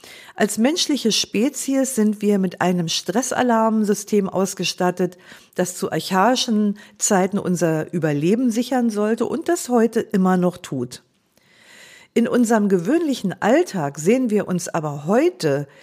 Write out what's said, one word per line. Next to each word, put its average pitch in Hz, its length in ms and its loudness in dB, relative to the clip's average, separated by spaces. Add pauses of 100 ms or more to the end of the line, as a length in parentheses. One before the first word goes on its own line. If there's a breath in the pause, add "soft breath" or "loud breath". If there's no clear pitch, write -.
(360 loud breath)
Als 208 220 0
menschliche 262 540 0
Spezies 269 800 -2
sind 214 260 0
wir 202 200 2
mit 185 200 -2
einem 175 280 0
Stressalarmsystem 220 1400 0
ausgestattet, 180 880 -2 (380 loud breath)
das 180 220 -2
zu - 160 -6
archaischen 208 840 0 (220 loud breath)
Zeiten 190 400 2
unser 160 540 0
Überleben 170 580 0
sichern 240 400 0
sollte 214 360 0
und 311 220 -4
das 339 200 -2
heute 233 320 2
immer 185 360 2
noch 175 200 2
tut. - 480 -8 (1080 loud breath)
In 233 120 2
unserem 220 420 2
gewöhnlichen 208 720 0
Alltag 196 560 0
sehen 233 300 2
wir 208 200 0
uns 175 200 -4
aber 147 380 -6
heute 185 640 0 (140 loud breath)